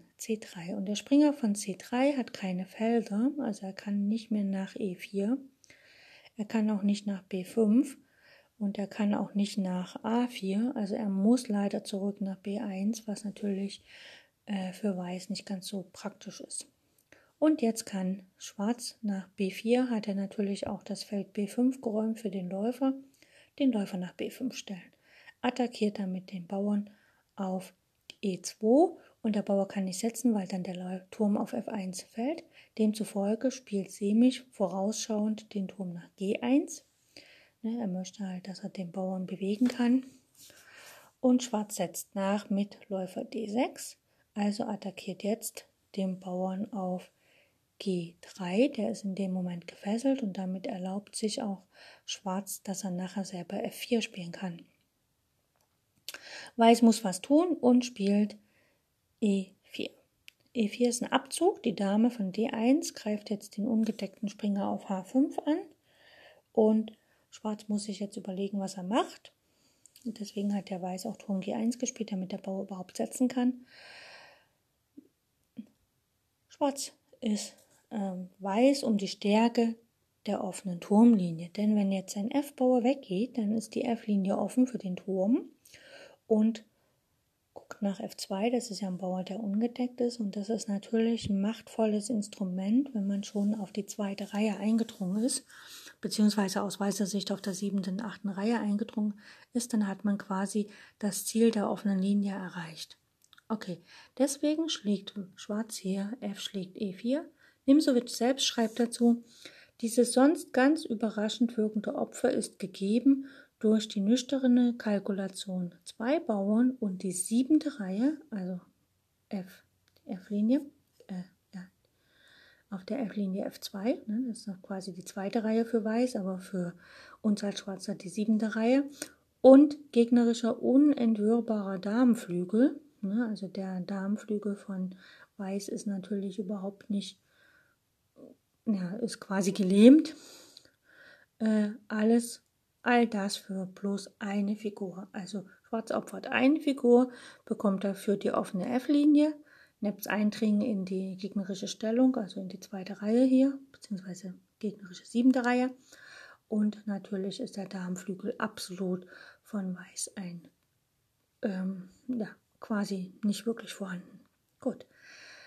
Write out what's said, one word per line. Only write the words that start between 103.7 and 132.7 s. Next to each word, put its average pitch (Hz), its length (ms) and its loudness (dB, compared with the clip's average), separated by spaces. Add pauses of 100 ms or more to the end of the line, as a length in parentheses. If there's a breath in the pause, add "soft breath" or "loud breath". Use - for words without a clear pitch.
deswegen 294 500 0
schlägt 208 500 -4 (180)
Schwarz 220 420 -6
hier, 196 420 -4
F 202 220 -8
schlägt 185 340 -8
E 196 160 -4
vier. 262 340 -2 (400 soft breath)
Nimzowitsch 269 480 6
selbst 262 320 2
schreibt 226 340 0
dazu, 233 440 4 (580 loud breath)
„Dieses 233 320 2
sonst 294 400 4
ganz 294 320 4
überraschend 214 720 -2
wirkende 214 380 0
Opfer - 360 -2
ist - 280 -4
gegeben 233 640 2 (340 loud breath)
durch 214 280 4
die 202 140 -4
nüchterne 247 720 4
Kalkulation. 190 1000 -4 (100)
Zwei 262 360 -2
Bauern 226 600 2
und 185 240 -4
die 190 80 -2
siebente 262 680 2
Reihe“, 214 380 0 (120)
also 185 320 -6 (680)
F, 190 360 -10 (400)
F-Linie, 214 560 0 (460)
äh, 180 160 -8 (300)
ja, 180 120 -14 (1040 soft breath)
auf 185 160 -10
der 226 140 -4
F-Linie 196 460 -2
F - 140 -10
zwei, 240 460 -2
ne, 226 220 -2
das 220 120 -8
ist - 80 -14
noch 185 140 -10
quasi 190 320 -8
die 175 120 -14
zweite 202 380 -2
Reihe 226 220 2
für 226 180 0
Weiß, 240 340 0
aber 185 200 -4
für 180 360 -6 (480 loud breath)
uns 208 220 2
als 202 160 -4
Schwarzer 190 360 -8
die 190 140 -12
siebente 214 460 0
Reihe, 247 280 4 (580 loud breath)
„und 277 500 10
gegnerischer 233 680 4
unentwirrbarer 226 1200 4
Damenflügel“, 214 1000 2 (220)